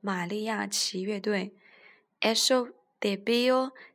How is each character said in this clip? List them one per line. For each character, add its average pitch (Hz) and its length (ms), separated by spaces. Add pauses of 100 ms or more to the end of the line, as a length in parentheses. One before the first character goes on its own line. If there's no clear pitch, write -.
玛 185 240
利 208 200
亚 208 200
奇 190 380
乐 208 160
队。 196 340 (680)
Eso 240 500 (280)
debió 240 760 (220)